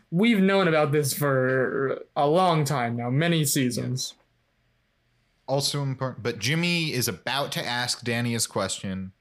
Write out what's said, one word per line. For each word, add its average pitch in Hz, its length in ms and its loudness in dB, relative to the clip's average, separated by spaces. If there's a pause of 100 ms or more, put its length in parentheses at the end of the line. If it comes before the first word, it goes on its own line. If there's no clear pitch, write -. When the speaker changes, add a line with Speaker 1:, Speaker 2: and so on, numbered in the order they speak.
Speaker 1:
we've 208 300 4
known 190 300 4
about 151 240 2
this 147 200 0
for 131 880 0 (140)
a 147 120 2
long 165 360 4
time 123 320 -2
now, 120 140 -4
many 160 340 2
seasons. 123 720 -2
Speaker 2:
Yeah. - 80 -20 (1200)
Also 139 360 0
important, 131 400 -4
but 113 160 -4
Jimmy 165 540 0
is 123 140 0
about 123 460 -4
to 165 120 -6
ask 120 380 -4
Danny 117 300 -2
his 113 140 -2
question 95 720 -6